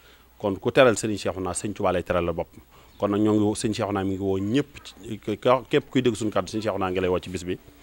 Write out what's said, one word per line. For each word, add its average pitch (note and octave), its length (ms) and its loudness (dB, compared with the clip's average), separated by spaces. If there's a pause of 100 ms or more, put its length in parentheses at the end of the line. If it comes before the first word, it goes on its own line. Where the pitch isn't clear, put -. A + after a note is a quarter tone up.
(380)
kon G2 200 -2
ku A#2+ 120 -4
teral A#2+ 260 6
Serigne G#2+ 220 -4
Cheikhouna, F2+ 360 -4
Serigne G#2 200 -6
Touba F#2+ 180 0
lay F2+ 100 0
teral F2 220 0
la F2 80 0
bopp. E2 160 -6 (500)
Kon G2+ 120 0
nag G2+ 100 2
ñoo G#2+ 140 4
ngi G#2+ 100 4
woo, G#2 100 2
Serigne G#2+ 220 -2
Cheikhouna G2+ 280 -2
mi F#2+ 100 -2
ngi F#2 80 -6
woo F#2+ 160 0
ñëpp G#2+ 320 -2 (140)
ci, A2+ 340 -14
ke-, G#2 200 -6 (320)
képp C#3+ 200 0
kuy C3 120 2
dégg A#2+ 140 2
suñu A2 140 -2
kàddu, F#2+ 200 -2
Serigne G#2+ 140 -4
Cheikhouna G2 260 -2
ngi F#2 100 -2
lay F#2 80 2
woo F2+ 120 2
ci F#2 100 -10
bis F2+ 140 -8
bi. F2 120 -4 (260)